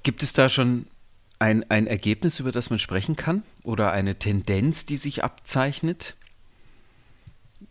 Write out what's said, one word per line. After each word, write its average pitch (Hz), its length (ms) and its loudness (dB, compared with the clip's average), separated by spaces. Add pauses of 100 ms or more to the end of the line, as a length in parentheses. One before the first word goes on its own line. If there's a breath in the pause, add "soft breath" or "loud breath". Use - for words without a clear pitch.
Gibt - 200 -2
es - 120 -4
da 131 160 6
schon 123 340 2 (540)
ein, 110 320 4
ein 110 160 4
Ergebnis, 110 520 0
über 127 140 -4
das 120 160 -4
man 110 100 0
sprechen 101 380 -2
kann? 190 260 -2 (200)
Oder 104 300 0
eine 98 240 0
Tendenz, 104 680 0
die 143 140 -6
sich - 260 -4
abzeichnet, - 880 -4 (1600 soft breath)